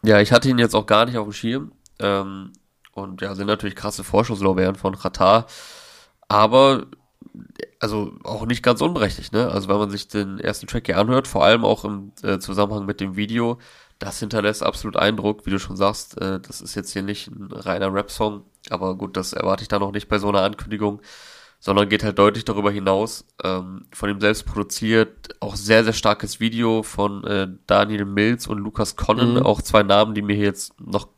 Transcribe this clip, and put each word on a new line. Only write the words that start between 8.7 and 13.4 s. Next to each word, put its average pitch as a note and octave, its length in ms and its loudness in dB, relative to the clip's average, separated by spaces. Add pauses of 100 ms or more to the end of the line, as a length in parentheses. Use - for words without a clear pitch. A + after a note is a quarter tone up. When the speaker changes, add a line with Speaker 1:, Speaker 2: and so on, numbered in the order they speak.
Speaker 1:
unberechtigt, C#3 520 -2
ne? A#2 180 2
Also, G2 180 -4
wenn G2+ 80 2
man G#2 140 0
sich G2+ 160 -10
den G2 320 -6
ersten - 280 -6
Track - 200 -6
hier E2+ 100 0
anhört, B2+ 300 2
vor D#2+ 160 0
allem A2 220 6
auch G#2+ 200 2
im, G2+ 280 -8 (100)
äh, G2 160 -2
Zusammenhang G2+ 460 -2
mit G2+ 140 -8
dem F#2+ 160 -6
Video, A#2 420 -2 (420)